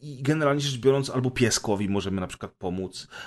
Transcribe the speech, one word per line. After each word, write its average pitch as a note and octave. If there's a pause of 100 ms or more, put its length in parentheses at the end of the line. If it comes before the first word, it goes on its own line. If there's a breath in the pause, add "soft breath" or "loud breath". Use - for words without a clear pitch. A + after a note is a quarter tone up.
i C#3
generalnie D3
rzecz C#3
biorąc, C3+
albo B2+
pieskowi G#2
możemy G2
na F2+
przykład -
pomóc. F#2 (200 loud breath)